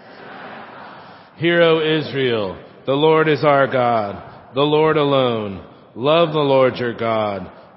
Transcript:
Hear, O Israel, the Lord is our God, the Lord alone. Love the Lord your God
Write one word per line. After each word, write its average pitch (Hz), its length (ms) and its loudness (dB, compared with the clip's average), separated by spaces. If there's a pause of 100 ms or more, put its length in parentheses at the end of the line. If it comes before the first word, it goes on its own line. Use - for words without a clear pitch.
(1400)
Hear, 170 240 0
O 160 180 4
Israel, 123 840 -2 (240)
the 131 60 0
Lord 156 340 2
is 147 160 0
our 139 240 4
God, 113 880 -4
the 135 80 0
Lord 151 340 2
alone. 120 680 -2 (300)
Love 156 360 2
the 156 60 -2
Lord 135 380 2
your 120 200 -4
God 107 540 -4 (260)